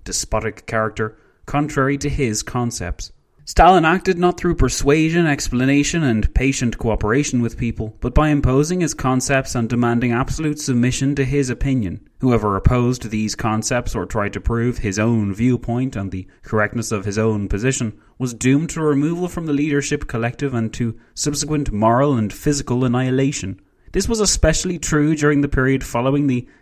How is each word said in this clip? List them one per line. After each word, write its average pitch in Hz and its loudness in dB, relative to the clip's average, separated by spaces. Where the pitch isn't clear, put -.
despotic - -6
character 110 -4
contrary 143 0
to 143 -6
his 131 -2
concepts. 113 -6
Stalin 175 6
acted 180 2
not 175 0
through 175 0
persuasion, 160 4
explanation, 143 0
and 110 2
patient 131 0
cooperation 120 0
with 117 -4
people, 113 -6
but 120 -4
by 151 6
imposing 147 2
his 156 -2
concepts 131 0
and 117 0
demanding 120 2
absolute 147 -2
submission 127 0
to 139 0
his 131 0
opinion. 120 -2
Whoever 107 2
opposed 123 0
these 107 -2
concepts 113 -2
or 90 -4
tried 104 -4
to 95 -6
prove 117 0
his 101 -2
own 107 2
viewpoint 120 0
and 98 -6
the 95 -10
correctness 107 -2
of 101 -4
his 104 -2
own 107 0
position 113 -2
was 123 -6
doomed 139 2
to 160 -6
removal 156 0
from 170 -6
the 151 -2
leadership 143 -2
collective 120 -4
and 113 -2
to 117 -4
subsequent 147 -4
moral 120 4
and 107 0
physical 131 -2
annihilation. 127 -2
This 190 -2
was 226 -2
especially 180 0
true 151 2
during 147 2
the 143 0
period 135 0
following 135 0
the 123 -2